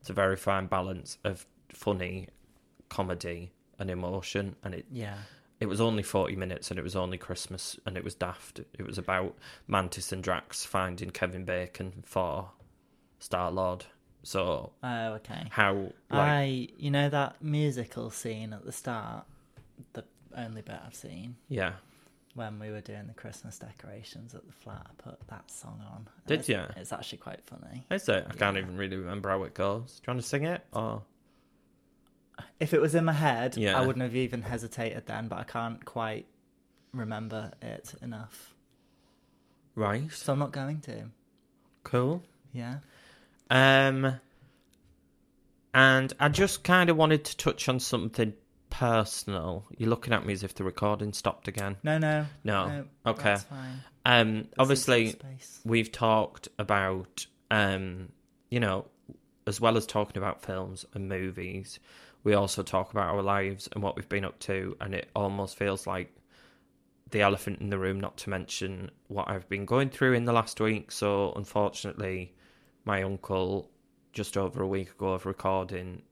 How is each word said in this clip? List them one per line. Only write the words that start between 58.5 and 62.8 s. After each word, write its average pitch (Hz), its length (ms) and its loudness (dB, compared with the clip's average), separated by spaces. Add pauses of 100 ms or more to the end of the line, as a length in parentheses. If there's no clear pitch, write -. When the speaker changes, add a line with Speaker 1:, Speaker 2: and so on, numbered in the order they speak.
Speaker 1:
you 123 100 2
know, 101 260 2 (600)
as 101 140 -2
well 113 160 6
as 104 100 2
talking - 300 0
about 98 260 -4
films 92 520 -6
and 98 140 -6
movies, 92 680 -6 (440)
we 104 120 6
also 98 280 4
talk 95 280 0